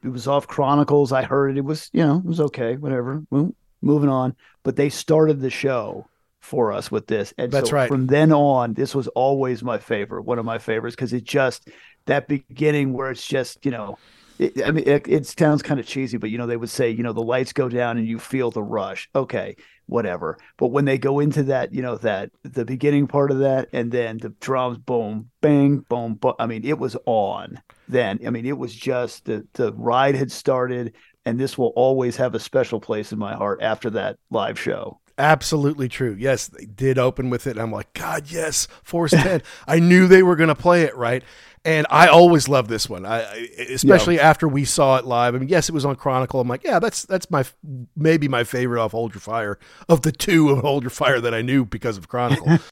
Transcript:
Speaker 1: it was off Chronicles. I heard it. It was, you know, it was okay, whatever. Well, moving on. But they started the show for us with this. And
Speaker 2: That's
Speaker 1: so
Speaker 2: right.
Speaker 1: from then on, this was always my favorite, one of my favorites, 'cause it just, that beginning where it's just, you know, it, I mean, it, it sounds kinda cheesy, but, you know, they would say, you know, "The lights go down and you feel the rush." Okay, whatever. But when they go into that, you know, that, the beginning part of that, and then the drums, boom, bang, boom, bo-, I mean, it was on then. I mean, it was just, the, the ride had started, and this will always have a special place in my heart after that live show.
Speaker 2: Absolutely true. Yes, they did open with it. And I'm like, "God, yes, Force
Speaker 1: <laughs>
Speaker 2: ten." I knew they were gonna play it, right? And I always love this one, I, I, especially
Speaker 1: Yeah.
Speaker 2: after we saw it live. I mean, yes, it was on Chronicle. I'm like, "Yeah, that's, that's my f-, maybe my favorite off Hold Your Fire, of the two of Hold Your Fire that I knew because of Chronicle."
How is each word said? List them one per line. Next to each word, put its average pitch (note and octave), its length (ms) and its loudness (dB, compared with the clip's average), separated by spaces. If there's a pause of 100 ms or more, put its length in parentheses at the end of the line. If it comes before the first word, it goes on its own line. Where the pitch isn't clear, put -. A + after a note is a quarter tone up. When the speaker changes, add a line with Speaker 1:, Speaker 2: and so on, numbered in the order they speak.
Speaker 1:
it C3 60 -6
was B2 180 -8
off C#3 200 0
Chronicles. C#3+ 640 2
I C3 120 0
heard C#3 280 0
it. C3+ 80 -4
It C#3 60 -4
was, D#3 280 -8
you E3 120 2
know, D3+ 120 2
it F3+ 80 -4
was E3+ 140 -4
okay, C3 380 -2
whatever. C3+ 520 -6
Well, C#3+ 240 -2 (280)
moving C#3+ 280 2
on. C3 260 -2 (280)
But - 120 -2
they C#3+ 140 2
started D#3 520 2
the C3 80 -2
show A#2+ 580 -6 (320)
for A#2 320 -2
us G#2 200 -6
with A2 160 -4
this. G#2+ 300 -4
And B2 140 -4
Speaker 2:
That's C3 180 0
Speaker 1:
so D3 60 -2
Speaker 2:
right. C3 120 2
Speaker 1:
from C3 200 0
then D3+ 240 6
on, C3+ 420 2
this B2+ 220 -4
was C3 140 -2
always B2+ 540 0
my A#2+ 140 -4
favorite, G#2 460 -6
one A#2+ 160 -4
of A2+ 60 -6
my A2+ 120 -6
favorites, A2+ 380 -6
'cause A#2+ 180 -6
it B2 100 -6
just, C3 460 -2 (360)
that C#3 220 -2
beginning C#3+ 680 -2
where C3 180 -6
it's - 140 -12
just, - 400 -6
you C#3 60 0
know, G#2 260 -10 (420)
it, - 260 -2
I C3 60 0
mean, D#3 160 0
it, C#3+ 200 2
it D3+ 200 0
sounds D3+ 340 2
kinda C3+ 220 -4
cheesy, B2 340 -6
but, G#2+ 120 -6
you A2+ 80 -6
know, A#2+ 100 -6
they A#2+ 100 -2
would A#2 120 -8
say, B2 200 -2
you A#2 140 -4
know, A#2+ 80 -4
"The A2+ 100 -4
lights B2+ 300 -2
go B2+ 160 -2
down A#2+ 300 -2
and A2+ 100 -2
you A2+ 120 -6
feel B2 320 -4
the A2 120 -6
rush." G2+ 500 -8
Okay, G#2+ 440 -4 (300)
whatever. F2 500 -4 (200)
But C3 100 0
when C#3+ 180 0
they C3+ 120 0
go C#3 220 0
into D3 240 0
that, C3 300 -2
you B2+ 80 -6
know, B2 160 -6
that, G2+ 340 -4 (120)
the B2+ 200 -6
beginning C#3+ 440 0
part C#3 240 0
of C3+ 80 -2
that, C3+ 340 0
and A#2 180 -4
then A#2 280 -4
the A2+ 100 -12 (100)
drums, B2+ 380 -4
boom, A2+ 520 -6 (120)
bang, C#3+ 380 4 (100)
boom, A#2 260 -4
bo-, B2 240 0
I A#2 60 -2
mean, A2+ 180 -6
it C#3+ 160 -2
was B2 160 -6 (100)
on G2+ 540 -2 (300)
then. A2 360 0
I A#2 40 -6
mean, A#2+ 160 -6
it C#3 120 -4
was A#2+ 160 -10
just, B2 520 -6
the, G#2+ 280 -6
the A2 200 -2
ride B2 420 2
had C3+ 160 -2
started, B2+ 600 -4 (320)
and A#2 120 -4
this C3 200 -4
will A#2+ 180 0
always B2+ 400 2
have B2+ 180 -2
a C3 60 -6
special A#2+ 400 -2
place G#2+ 320 -8
in A2 80 -8
my G#2 160 -8
heart G2+ 260 -4
after A2 280 -4
that G2+ 280 -6 (140)
live A2 260 -4
show. - 420 -8 (180)
Speaker 2:
Absolutely C#3+ 720 0
true. A#2+ 280 -6
Yes, B2+ 300 -2
they - 160 -20
did B2+ 340 -2
open B2+ 320 0
with B2 160 -6
it. C3+ 60 -4
And G#2+ 80 -10
I'm A2+ 140 -6
like, G#2 180 -10
"God, D#3 400 -8
yes, D#3+ 380 -4 (140)
Force E3+ 280 0
Speaker 1:
<laughs> - 0 -
Speaker 2:
ten." E3+ 300 4 (260)
I D#3+ 120 2
knew F3+ 280 8
they F#3 160 10
were F3+ 140 4
gonna D#3 180 4
play F3 280 4
it, C#3+ 120 -2
right? B2 300 -2 (400)
And D#3 240 2
I D#3+ 180 10
always E3 400 8
love B2+ 220 2
this A2+ 200 -4
one, F#2 160 -10
I, A2+ 180 -2
I, G#2 120 -10 (360)
especially E3+ 440 6
Speaker 1:
Yeah. D3+ 140 6
Speaker 2:
after D#3 180 2
we C#3+ 160 0
saw C3+ 340 4
it B2 60 0
live. A#2+ 320 2
I C3 40 -2
mean, C3+ 100 -6
yes, E3+ 180 2
it E3+ 60 -6
was D3 100 -2
on C#3 140 -2
Chronicle. C3 420 -2
I'm B2 80 0
like, A#2+ 160 -6
"Yeah, B3 160 2
that's, G#3+ 240 -4
that's F#3 260 -4
my D3 120 0
f-, - 120 -6 (440)
maybe D3+ 320 2
my A#2+ 160 0
favorite B2 360 -2
off G#2+ 120 -2
Hold A2+ 200 -6
Your G2 60 -14
Fire, G#2+ 400 -6 (300)
of E3 140 4
the D#3 100 0
two D#3+ 380 4
of C3+ 80 2
Hold C#3 240 -2
Your A#2+ 60 -6
Fire C3 300 0
that A#2 140 -2
I A2+ 80 -2
knew B2+ 240 0
because A2 320 -6
of F2 100 -16
Chronicle." B2+ 500 0 (140)